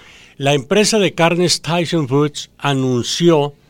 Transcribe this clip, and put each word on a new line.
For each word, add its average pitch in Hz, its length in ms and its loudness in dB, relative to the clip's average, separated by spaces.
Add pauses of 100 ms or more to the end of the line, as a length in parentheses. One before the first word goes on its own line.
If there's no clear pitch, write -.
(380)
La 139 160 0
empresa 202 460 0
de 180 140 0
carnes 170 480 0
Tyson 165 460 -2
Foods 143 520 -2
anunció 143 960 0 (140)